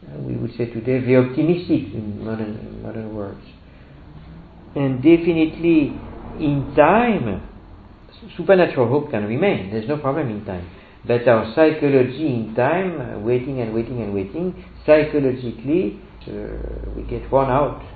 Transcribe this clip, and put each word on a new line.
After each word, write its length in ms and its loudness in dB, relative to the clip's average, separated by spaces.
uh, 140 -14
we 160 -6
would 180 -6
say 120 -4
today, 320 -2
very 180 4
optimistic 760 2
in 300 -8
modern, 580 -8
modern 320 -10
words. 280 -10
And 220 0
definitely 960 4
in 360 0
time, 680 4
s-, 280 -20
supernatural 500 4
hope 240 0
can 140 -2
remain. 460 0
There's 180 -4
no 80 0
problem 320 -2
in 160 -8
time. 240 -8
But 220 2
our 260 4
psychology 760 4
in 280 -2
time, 460 0
uh, 180 -8
waiting 400 -2
and 140 -4
waiting 280 -4
and 120 -4
waiting, 500 -4
psychologically, 1120 2
uh, 680 -10
we 80 -8
get 260 -8
worn 200 4
out. 340 0